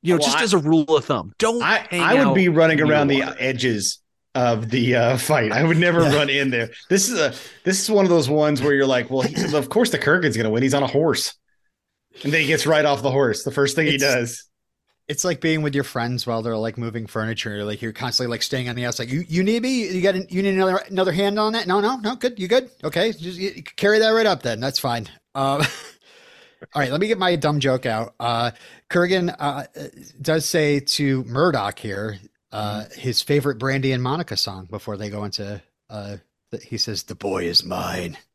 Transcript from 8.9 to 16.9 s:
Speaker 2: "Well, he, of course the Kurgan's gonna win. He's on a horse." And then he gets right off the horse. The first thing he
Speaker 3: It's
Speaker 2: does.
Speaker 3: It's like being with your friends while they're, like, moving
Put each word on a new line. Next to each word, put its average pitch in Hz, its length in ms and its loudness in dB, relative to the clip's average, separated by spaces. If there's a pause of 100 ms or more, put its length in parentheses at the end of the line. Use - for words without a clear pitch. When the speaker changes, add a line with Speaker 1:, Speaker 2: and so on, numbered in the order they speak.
Speaker 2:
"Well, 131 100 0
he, 151 340 -2
of 139 140 0
course 226 220 2
the - 80 0
Kurgan's 156 380 2
gonna 110 120 0
win. 117 140 0
He's 135 100 2
on 143 80 2
a 131 60 0
horse." - 480 0 (880)
And 143 100 -2
then 160 80 4
he 143 60 0
gets 156 180 0
right 151 180 4
off 139 200 2
the 135 80 0
horse. 131 320 2
The 139 80 -4
first 139 240 0
thing 160 100 2
he 147 80 2
Speaker 3:
It's 135 100 -2
Speaker 2:
does. 123 400 0 (640)
Speaker 3:
It's - 160 -6
like 175 160 -2
being 160 220 0
with 143 140 -2
your 139 80 0
friends 120 420 -4
while 117 160 -2
they're, 113 160 -4
like, 110 220 -4
moving 113 260 -6